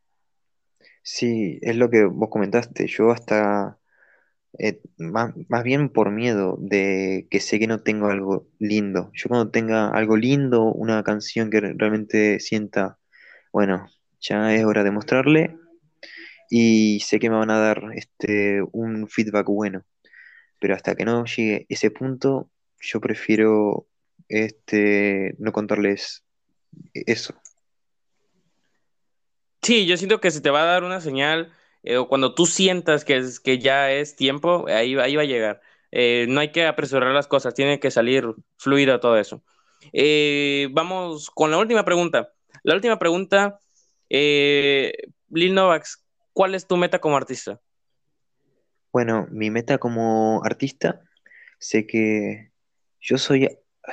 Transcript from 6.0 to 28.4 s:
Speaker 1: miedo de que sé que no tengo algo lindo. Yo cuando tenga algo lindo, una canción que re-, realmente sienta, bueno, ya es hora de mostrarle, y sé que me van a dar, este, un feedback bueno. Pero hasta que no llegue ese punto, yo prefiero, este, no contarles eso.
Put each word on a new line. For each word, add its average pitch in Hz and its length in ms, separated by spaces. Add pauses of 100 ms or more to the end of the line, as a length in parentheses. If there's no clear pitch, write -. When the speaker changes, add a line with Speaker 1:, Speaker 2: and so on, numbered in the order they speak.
Speaker 1:
miedo 104 480
de 95 680
que 98 100
sé 110 200
que 110 80
no 110 160
tengo 107 240
algo 98 400 (100)
lindo. 104 560
Yo - 160
cuando 117 220
tenga 110 400
algo 110 260
lindo, 123 460
una 110 400
canción 107 480
que 107 100
re-, 95 160
realmente 107 600
sienta, 104 580 (560)
bueno, 98 340 (320)
ya 107 360
es 110 100
hora 107 180
de 101 80
mostrarle, 131 640 (920)
y 110 520
sé - 180
que 113 100
me 113 60
van 110 160
a 110 80
dar, 107 240 (120)
este, 101 640 (100)
un 110 380
feedback 104 380
bueno. 101 360 (760)
Pero 98 160
hasta 98 200
que - 80
no 120 220
llegue 110 440
ese 110 220
punto, 131 580 (300)
yo - 220
prefiero, 107 880 (420)
este, 104 1080
no 110 120
contarles 101 720 (720)
eso. - 400 (2250)